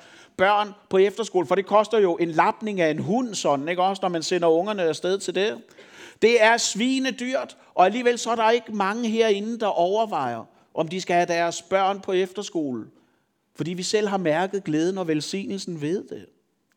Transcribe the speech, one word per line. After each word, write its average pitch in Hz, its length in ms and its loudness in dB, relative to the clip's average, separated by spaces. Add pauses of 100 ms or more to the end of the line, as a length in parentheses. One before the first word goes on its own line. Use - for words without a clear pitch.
(360)
børn 208 360 2 (180)
på 196 80 2
efterskole, 190 480 0
for 175 80 2
det 196 120 -2
koster 208 320 4
jo 180 180 4
en 170 140 -2
lapning 196 500 0
af 160 100 4
en 151 80 -2
hund 208 360 -2
sådan, 147 340 0
ikke 175 140 -2
også, 190 200 0
når 196 60 -2
man 170 140 -4
sender 170 260 0
ungerne 185 340 2
afsted 170 360 -2
til 190 160 -8
det. 214 280 -2 (600)
Det 226 200 6
er 226 140 6
svinedyrt, 254 1000 -2 (180)
og 180 100 6
alligevel 240 340 2
så 233 120 -6
er 233 60 0
der 220 140 2
ikke 240 220 0
mange 214 360 -2
herinde, 220 520 0
der 220 60 -2
overvejer, 170 760 -2 (300)
om 165 140 -2
de 185 120 -6
skal 175 160 0
have 175 100 4
deres 170 360 -2
børn 190 380 0
på 196 120 -6
efterskole, 180 720 -4 (680)
fordi 160 200 -6
vi 180 80 -8
selv 214 260 0
har 190 80 -2
mærket 185 480 -2
glæden 165 340 -2
og 180 100 -4
velsignelsen 180 720 -4
ved 156 280 -6
det. - 180 -14 (500)